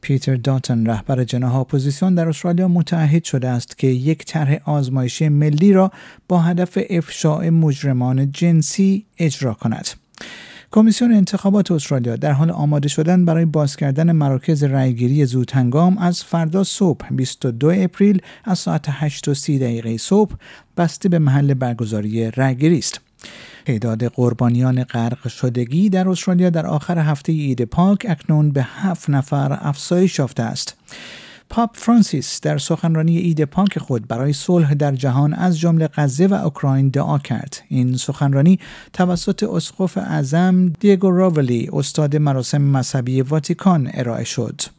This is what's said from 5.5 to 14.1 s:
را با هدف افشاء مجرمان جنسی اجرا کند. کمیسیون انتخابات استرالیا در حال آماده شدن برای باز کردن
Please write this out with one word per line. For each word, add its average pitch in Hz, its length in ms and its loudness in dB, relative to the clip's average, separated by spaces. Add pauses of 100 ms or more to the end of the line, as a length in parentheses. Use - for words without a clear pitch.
را 190 180 4 (380)
با 180 120 2
هدف 175 380 0 (120)
افشاء 165 600 -2
مجرمان 139 840 0
جنسی 175 760 2 (120)
اجرا 135 360 -2
کند. - 340 -4 (840)
کمیسیون 226 420 4
انتخابات 196 580 2
استرالیا 127 460 -2
در 143 160 0
حال 156 180 2
آماده 147 380 0
شدن 175 360 2
برای 165 200 2
باز 147 320 0
کردن 151 360 0